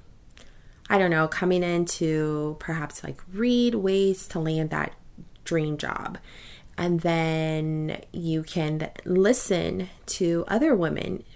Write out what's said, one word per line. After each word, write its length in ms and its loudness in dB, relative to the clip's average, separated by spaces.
I 100 6
don't 120 4
know, 180 4
coming 340 0
in 240 2
to 720 0
perhaps, 460 -6
like, 160 -10
read 420 2
ways 540 2
to 120 -6
land 300 0
that 220 -2
dream 320 0
job. 420 -6
And 220 2
then 1000 0
you 300 -2
can 480 -2
listen 840 2
to 420 0
other 260 4
women 500 -2